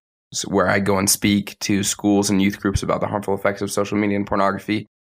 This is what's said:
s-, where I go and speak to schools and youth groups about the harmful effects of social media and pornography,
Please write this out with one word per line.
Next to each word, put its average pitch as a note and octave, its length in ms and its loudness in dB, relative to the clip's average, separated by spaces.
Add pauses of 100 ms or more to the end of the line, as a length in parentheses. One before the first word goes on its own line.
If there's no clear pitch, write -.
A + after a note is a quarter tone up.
(320)
s-, - 140 -6
where F#2 220 2
I G#2 100 2
go G2 200 0
and G2 120 0
speak - 500 0
to G2 220 0
schools G2+ 480 2
and F#2+ 100 2
youth G2 200 0
groups G2 240 -2
about - 160 0
the G2+ 80 -2
harmful G2+ 260 -2
effects G2+ 260 -2
of G2+ 120 -4
social G#2 260 -2
media G#2 180 0
and G2+ 100 -2
pornography, G2+ 600 0 (260)